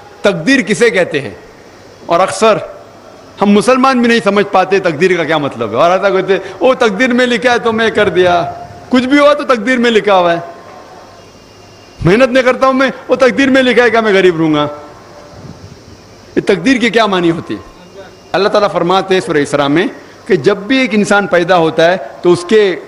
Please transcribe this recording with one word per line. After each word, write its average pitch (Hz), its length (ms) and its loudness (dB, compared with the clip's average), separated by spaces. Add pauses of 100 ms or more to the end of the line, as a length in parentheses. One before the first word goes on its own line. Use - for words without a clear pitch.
(240)
तकदीर 202 380 0
किसे 214 300 0
कहते 170 280 -2
हैं। 104 200 -12 (680)
और 170 100 2
अक्सर 190 600 -2 (600)
हम 202 100 0
मुसलमान 247 520 2
भी 240 60 0
नहीं 233 140 2
समझ 202 240 0
पाते 190 340 0
तकदीर 175 380 0
का 165 60 -2
क्या 156 160 -2
मतलब 117 300 -6
है। 107 60 -6
और 175 240 2
ऐसा 196 100 0
कहते, 185 320 0 (200)
"ओ, 254 120 4
तकदीर 240 400 0
में 247 120 2
लिखा 240 260 0
है 240 80 0
तो 226 120 -2
मैं 220 200 0
कर 208 180 0
दिया, 175 320 2 (500)
कुछ 247 120 2
भी 262 140 0
हुआ 285 160 4
तो 294 100 -4
तकदीर 247 340 -2
में 240 140 0
लिखा 202 220 2
हुआ 175 200 2
है, 165 100 -6 (1600)
मेहनत 226 240 2
नहीं 254 140 0
करता 247 240 0
हूँ 262 80 0
मैं, 262 180 0 (160)
वो 269 60 0
तकदीर 262 340 2
में 262 140 4
लिखा 247 200 2
है 233 60 2
क्या 226 120 0
मैं 214 120 0
गरीब 185 240 2
रहूँगा।" 156 260 0 (1700)
ये - 40 0
तकदीर 208 360 0
की 226 120 0
क्या 220 180 0
मानी 180 220 0
होती 160 240 -4
है? 98 60 -10 (720)
अल्लाह 202 200 0
ताला 208 140 2
फरमाते 185 460 -2
हैं 185 80 0
सूरह 156 180 -2
इसरा 143 280 -2
में 160 220 0 (380)
कि 190 100 2
जब 190 300 -2
भी 262 160 0
एक 226 100 -4
इंसान 202 340 0
पैदा 175 280 0
होता 160 280 2
है 180 400 -2
तो 175 80 4
उसके 196 460 0 (100)